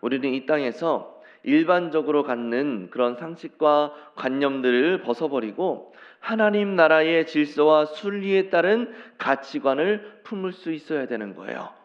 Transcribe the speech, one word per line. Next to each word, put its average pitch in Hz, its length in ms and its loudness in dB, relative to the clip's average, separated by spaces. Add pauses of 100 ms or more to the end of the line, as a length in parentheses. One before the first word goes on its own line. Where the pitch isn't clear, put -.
우리는 131 280 -2
이 131 160 -4
땅에서 143 720 -2 (240)
일반적으로 156 800 2
갖는 120 640 -4
그런 123 260 -2
상식과 147 1000 -2
관념들을 135 840 0
벗어버리고 139 920 -4 (260)
하나님 208 560 0
나라의 160 520 6
질서와 151 580 4
순리에 196 640 -2
따른 196 440 2 (240)
가치관을 143 1040 -2
품을 190 280 -8
수 170 220 -10
있어야 147 340 -6
되는 107 280 -6
거예요. - 340 -10 (160)